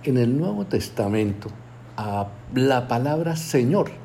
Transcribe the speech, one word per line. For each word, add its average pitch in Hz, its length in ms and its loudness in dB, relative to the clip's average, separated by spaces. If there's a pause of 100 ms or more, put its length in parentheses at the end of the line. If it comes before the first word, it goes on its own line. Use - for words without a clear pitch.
En 127 140 2
el 123 200 4
Nuevo 196 280 -2
Testamento, 104 840 -2 (460)
a 101 320 -4 (280)
la 127 320 2
palabra 151 480 0
Señor 151 560 2 (140)